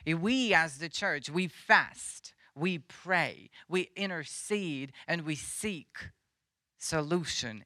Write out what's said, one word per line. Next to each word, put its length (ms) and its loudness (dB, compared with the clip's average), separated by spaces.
if 140 2
we 360 4
as 240 2
the 100 -8
church, 400 -4
we 180 -2
fast, 840 2
we 240 -2
pray, 720 -2
we 260 0
intercede, 960 -4
and 140 0
we 140 -2
seek 760 -8
solution, 840 -2